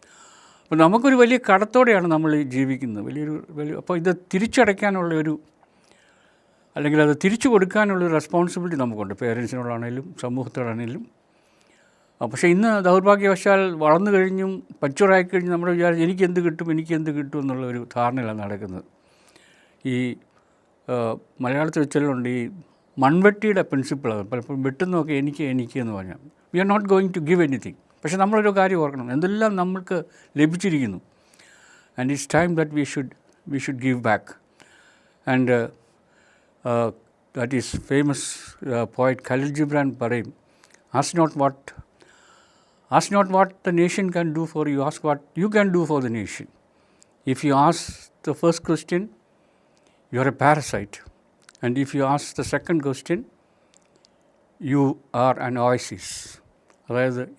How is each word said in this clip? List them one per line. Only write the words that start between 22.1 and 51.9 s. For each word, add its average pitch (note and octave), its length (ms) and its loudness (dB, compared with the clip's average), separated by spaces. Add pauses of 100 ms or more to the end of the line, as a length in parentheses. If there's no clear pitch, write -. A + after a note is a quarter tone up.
ഈ B2 220 -4 (480)
മൺവെട്ടിയുടെ F#3+ 640 4
പ്രിൻസിപ്പിൾ C3+ 520 -4
ആണ്. G#2 80 -4
പലപ്പോഴും B2 400 -6
വെട്ടുന്നതൊക്കെ D#3 500 -2
"എനിക്ക്, C#3+ 320 -2
എനിക്ക്" B2+ 360 -4
എന്ന് A2+ 120 -4
പറഞ്ഞാൽ, F#2 240 -10 (400)
"We F#3 80 2
are G3+ 120 2
not G3+ 160 0
going F#3+ 260 2
to D3+ 80 -4
give F3 200 4
anything." B2+ 280 -4 (300)
പക്ഷേ D#3+ 120 -4
നമ്മളൊരു G#3 320 2
കാര്യം F#3+ 280 2
ഓർക്കണം, C#3 360 -2
എന്തെല്ലാം G3+ 440 0
നമ്മൾക്ക് F3+ 460 -4 (340)
ലഭിച്ചിരിക്കുന്നു. D3+ 640 0 (1040)
And C3 80 0
it's C#3+ 120 -4
time E3+ 360 2
that D#3 160 -2
we D3 80 0
should, C3+ 260 -6 (420)
we - 20 -6
should C3 300 -6
give C3 140 0
back. A#2 240 0 (1160)
And, B2+ 140 2
uh, A#2+ 200 2 (960)
uh, A#2 280 0 (480)
that B2 140 -4
is - 240 -4
famous, C#3+ 420 0 (440)
uh, A#2 200 -2
poet B2+ 320 0 (140)
ഖലീൽ C#3 240 -2
ജിബ്രാൻ C#3+ 460 0
പറയും, A#2 320 -2 (680)
"Ask E3+ 200 0
not D#3 180 2
what, C#3 160 2 (1400)
ask G3 180 -2
not F#3+ 160 2
what F#3 120 4
the F#3 280 -6
nation F3 400 2
can E3+ 220 -2
do D#3+ 80 -2
for D#3 260 -4
you, - 0 -
ask C#3 140 0
what D3 640 -2
you G#3+ 120 0
can G3+ 200 2
do F3 80 2
for D3 160 0
the B2+ 80 -2
nation." A2 380 -8 (800)
If C3 160 0
you - 0 -
ask D3 640 2 (180)
the D3+ 40 -2
first E3 380 0
question, F3+ 380 -2 (1080)
you B2 80 0
are C#3 60 2
a B2+ 40 -2
parasite. C3+ 720 0 (640)
And A#2+ 140 0
if C3+ 160 -4